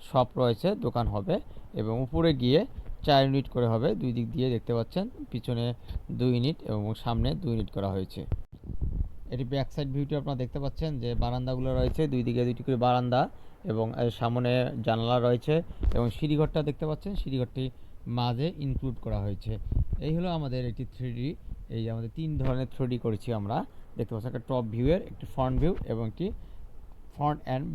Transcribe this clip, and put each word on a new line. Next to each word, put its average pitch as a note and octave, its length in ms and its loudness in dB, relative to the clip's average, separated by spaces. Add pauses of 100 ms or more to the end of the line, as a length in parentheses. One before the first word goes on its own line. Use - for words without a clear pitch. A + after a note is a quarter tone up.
শপ B2+ 280 4
রয়েছে, B2+ 380 4
দোকান A#2+ 340 0
হবে G#2 260 0 (400)
এবং A2+ 280 0
উপরে E3 300 4
গিয়ে C3+ 340 6 (400)
চার C#3 180 8
ইউনিট C3+ 240 2
করে B2 180 2
হবে। A#2 280 2
দুই C3 180 0
দিক A#2 180 -2
দিয়ে B2+ 200 0
দেখতে A#2 240 0
পাচ্ছেন, F3 340 -2 (220)
পিছনে A#2 440 -2 (380)
দুই A#2+ 220 2
ইউনিট B2 280 0
এবং G#2 320 -2 (100)
সামনে A#2 300 2
দুই - 160 -2
ইউনিট A2 200 0
করা G2 180 -2
হয়েছে। F#2+ 320 -4 (1080)
এটি B2+ 140 -4
ব্যাক C3+ 300 0
সাইড D3 180 -2
ভিউটা C#3+ 260 -2
আপনারা C3+ 180 -4
দেখতে B2 220 -4
পাচ্ছেন C3+ 420 -4
যে A#2+ 140 -2
বারান্দাগুলো B2+ 600 0
রয়েছে, B2+ 320 4
দুই C3 160 2
দিকে B2 220 2
দুইটি B2 180 0
করে C3 140 2
বারান্দা B2 520 4 (360)
এবং A2+ 340 0
এর A#2+ 120 2
সামনে A#2+ 400 2 (360)
জানালা A#2 320 4
রয়েছে B2 440 4 (320)
এবং A#2+ 160 4
সিঁড়িঘরটা D3+ 520 2
দেখতে D3+ 240 -2
পাচ্ছেন, D#3 280 -4
সিঁড়িঘরটি C3 560 -2 (360)
মাঝে A#2+ 520 0
ইনক্লুড C3 460 -2
করা A2 140 0
হয়েছে। G2+ 400 -2 (420)
এই D#3 160 0
হলো F3+ 140 0
আমাদের C3 360 -2
একটি B2 180 -4
থ্রি B2+ 280 -6
ডি, A#2+ 160 -4 (400)
এই A2+ 160 -4
যে A2+ 60 -2
আমাদের A2+ 260 -4
তিন D#3 220 -2
ধরনের C3 280 2
থ্রি C3 200 -2
ডি B2 120 -2
করেছি A2+ 340 -2
আমরা। A2 320 -2 (320)
দেখতে A#2 180 -4
পাচ্ছেন, A2+ 180 -4
একটা B2 160 -6
টপ B2+ 160 0
ভিউয়ের, B2 380 2
একটি - 320 -10
ফ্রন্ট B2+ 260 2
ভিউ E3 140 6 (120)
এবং A2+ 220 0
একটি F3+ 240 -4 (840)
front D3 240 0 (140)
and C3+ 100 -2 (100)